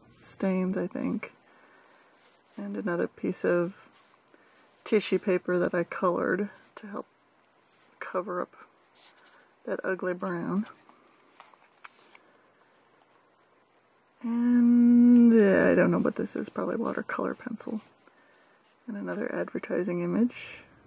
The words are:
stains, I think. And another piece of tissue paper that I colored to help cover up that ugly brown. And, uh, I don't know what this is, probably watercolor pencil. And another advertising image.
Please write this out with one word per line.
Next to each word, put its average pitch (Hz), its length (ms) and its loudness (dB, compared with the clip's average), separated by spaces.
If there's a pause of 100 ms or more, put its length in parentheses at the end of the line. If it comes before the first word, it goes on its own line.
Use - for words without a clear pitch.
(200)
stains, 185 580 -4
I 180 100 -4
think. - 460 -8 (1200)
And 202 180 -8
another 180 320 -4
piece - 380 -6
of 175 420 -2 (960)
tissue 196 360 0
paper 180 400 -2
that 180 160 -2
I 175 80 -2
colored 185 680 -2 (280)
to 214 100 -18
help 196 180 -12 (920)
cover 180 420 -8
up - 140 -12 (1080)
that 202 180 -8
ugly 180 320 -6
brown. 180 500 -6 (3500)
And, 240 1120 6
uh, 185 380 6
I 175 40 4
don't 175 160 4
know 175 80 2
what - 160 -2
this 196 200 -6
is, - 140 -8
probably - 260 -6
watercolor - 580 -6
pencil. - 480 -12 (1040)
And 214 80 -10
another 190 380 -8
advertising 175 680 -6
image. 190 580 -4 (280)